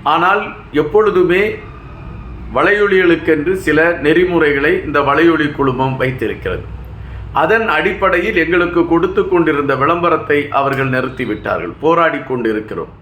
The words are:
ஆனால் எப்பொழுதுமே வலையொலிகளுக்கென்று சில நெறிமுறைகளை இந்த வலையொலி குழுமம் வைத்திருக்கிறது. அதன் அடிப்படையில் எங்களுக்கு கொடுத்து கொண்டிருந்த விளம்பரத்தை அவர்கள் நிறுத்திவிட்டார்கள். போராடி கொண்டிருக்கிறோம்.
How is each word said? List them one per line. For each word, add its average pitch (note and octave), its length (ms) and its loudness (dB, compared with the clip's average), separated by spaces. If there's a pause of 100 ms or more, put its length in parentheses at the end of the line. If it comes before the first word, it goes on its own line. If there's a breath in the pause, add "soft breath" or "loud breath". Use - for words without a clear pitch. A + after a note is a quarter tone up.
ஆனால் F3+ 520 0 (160)
எப்பொழுதுமே F#3 840 2 (1000)
வலையொலிகளுக்கென்று F3 960 2
சில E3 500 2
நெறிமுறைகளை D#3+ 840 2
இந்த D3 160 0
வலையொலி D3+ 500 2
குழுமம் C3 460 -2
வைத்திருக்கிறது. G#2 640 -4 (720 loud breath)
அதன் G#3 340 2
அடிப்படையில் F#3 680 0
எங்களுக்கு E3+ 520 2
கொடுத்து F3+ 400 2
கொண்டிருந்த D3+ 480 2
விளம்பரத்தை D#3 760 0
அவர்கள் C3+ 400 0
நிறுத்திவிட்டார்கள். G#2+ 920 -4
போராடி D#3+ 380 2
கொண்டிருக்கிறோம். A2 720 -4 (140)